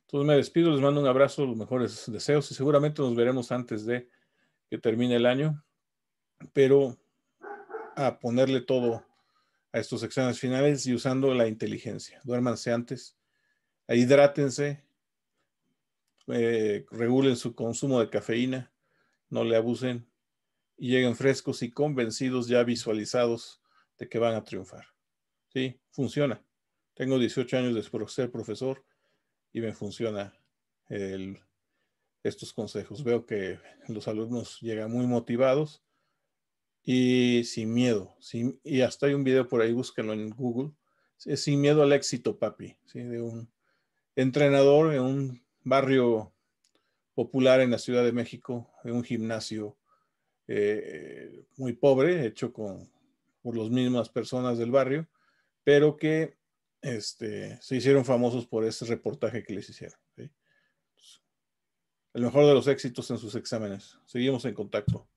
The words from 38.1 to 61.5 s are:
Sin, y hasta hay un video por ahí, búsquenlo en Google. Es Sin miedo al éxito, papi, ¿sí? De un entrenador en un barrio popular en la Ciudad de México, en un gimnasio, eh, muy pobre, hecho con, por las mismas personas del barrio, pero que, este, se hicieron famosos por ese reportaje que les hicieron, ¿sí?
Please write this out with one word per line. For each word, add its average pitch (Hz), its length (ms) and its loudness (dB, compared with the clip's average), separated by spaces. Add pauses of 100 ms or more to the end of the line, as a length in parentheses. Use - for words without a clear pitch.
Sin, 120 440 -6
y 139 180 0
hasta 123 260 0
hay 143 60 2
un 139 100 -2
video 131 240 2
por 120 140 0
ahí, 113 120 2
búsquenlo 113 400 -4
en 110 160 -8
Google. 123 420 -6 (540)
Es 143 180 -4
Sin 143 180 0
miedo 147 220 6
al 143 100 6
éxito, 131 440 -2
papi, 104 480 -8
¿sí? - 180 -16
De 120 180 -8
un 117 280 -10 (680)
entrenador 143 760 6
en 131 80 0
un 131 420 -4 (200)
barrio 127 720 2 (800)
popular 131 480 4
en 123 100 4
la 110 60 0
Ciudad 123 260 0
de 120 80 2
México, 120 580 -8 (140)
en 117 100 -8
un 120 100 -2
gimnasio, 110 760 -6 (680)
eh, 101 1000 -4 (100)
muy 127 160 -6
pobre, 143 540 2
hecho 117 260 -6
con, 95 400 -12 (500)
por 117 140 -8
las 110 140 -4
mismas 123 400 0
personas 123 480 -4
del 117 140 -2
barrio, 135 360 2 (560)
pero 147 320 6
que, 156 420 -2 (440)
este, 107 800 -10
se 131 160 -4
hicieron 135 260 4
famosos 120 420 0
por 110 200 -2
ese 110 180 -6
reportaje 113 580 -4
que 110 120 -12
les 101 160 -10
hicieron, - 280 -20 (200)
¿sí? 120 120 -16 (1800)